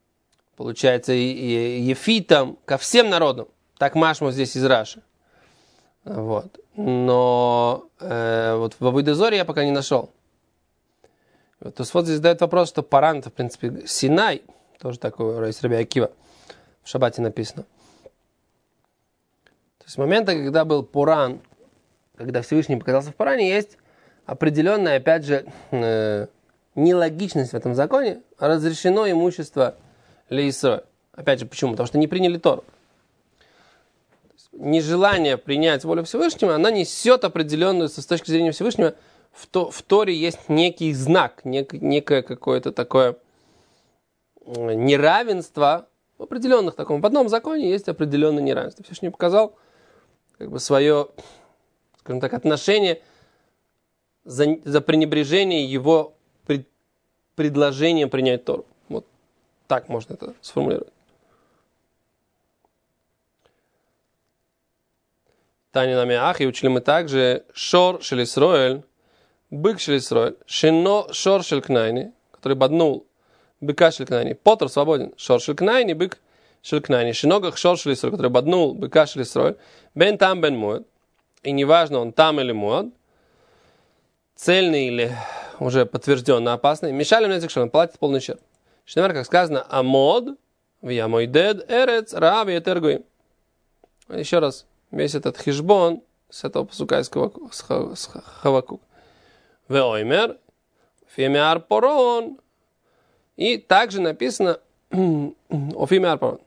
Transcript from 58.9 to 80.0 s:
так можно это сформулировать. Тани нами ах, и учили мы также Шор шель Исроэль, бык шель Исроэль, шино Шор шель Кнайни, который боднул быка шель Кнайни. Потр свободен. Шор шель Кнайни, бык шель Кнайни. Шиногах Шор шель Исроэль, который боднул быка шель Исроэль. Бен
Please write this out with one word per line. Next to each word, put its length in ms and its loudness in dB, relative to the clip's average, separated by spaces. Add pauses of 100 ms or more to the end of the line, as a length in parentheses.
так 220 -4
можно 260 -8
это 280 -16
сформулировать. 500 -4 (4000)
Тани 220 0
нами 200 0
ах, 280 0
и 40 0
учили 220 -2
мы 140 2
также 720 0
Шор 480 2
шель 220 -2
Исроэль, 600 2 (680)
бык 260 0
шель 200 -2
Исроэль, 380 0 (100)
шино 640 2
Шор 320 0
шель 180 -2
Кнайни, 500 0 (200)
который 220 -4
боднул 520 2 (540)
быка 320 2
шель 140 -10
Кнайни. 260 -2
Потр 360 4
свободен. 480 0
Шор 240 2
шель 140 -4
Кнайни, 380 0
бык 260 -4 (440)
шель 180 -2
Кнайни. 320 0
Шиногах 440 0
Шор 220 2
шель 140 -4
Исроэль, 200 -4
который 180 -2
боднул 440 2
быка 320 2
шель 160 -8
Исроэль. 340 0 (380)
Бен 240 2